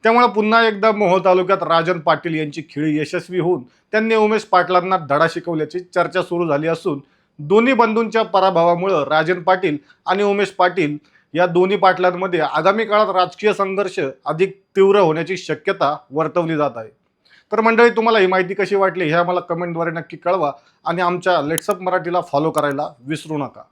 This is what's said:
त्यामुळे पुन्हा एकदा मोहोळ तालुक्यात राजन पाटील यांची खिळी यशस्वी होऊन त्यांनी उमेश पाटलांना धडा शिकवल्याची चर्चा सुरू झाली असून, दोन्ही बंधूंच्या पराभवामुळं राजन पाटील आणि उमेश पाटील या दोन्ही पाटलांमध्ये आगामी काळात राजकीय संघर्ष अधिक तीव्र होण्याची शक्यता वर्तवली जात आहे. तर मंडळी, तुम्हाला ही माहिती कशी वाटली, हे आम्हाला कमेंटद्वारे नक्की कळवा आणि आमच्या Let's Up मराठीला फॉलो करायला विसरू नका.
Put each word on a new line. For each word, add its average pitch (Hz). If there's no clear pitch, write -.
त्यामुळे 233
पुन्हा 220
एकदा 214
मोहोळ 190
तालुक्यात 185
राजन 165
पाटील 160
यांची 156
खिळी 151
यशस्वी 175
होऊन 165
त्यांनी 220
उमेश 214
पाटलांना 180
धडा 151
शिकवल्याची 165
चर्चा 180
सुरू 175
झाली 151
असून, 160
दोन्ही 214
बंधूंच्या 220
पराभवामुळं 180
राजन 160
पाटील 180
आणि 190
उमेश 202
पाटील 175
या 170
दोन्ही 185
पाटलांमध्ये 180
आगामी 175
काळात 214
राजकीय 185
संघर्ष 190
अधिक 180
तीव्र 196
होण्याची 165
शक्यता 156
वर्तवली 160
जात 147
आहे. 110
तर 214
मंडळी, 226
तुम्हाला 226
ही 190
माहिती 185
कशी 196
वाटली, 190
हे 151
आम्हाला 175
कमेंटद्वारे 170
नक्की 160
कळवा 175
आणि 170
आमच्या 175
Let's 156
Up 180
मराठीला 180
फॉलो 156
करायला 143
विसरू 151
नका. 127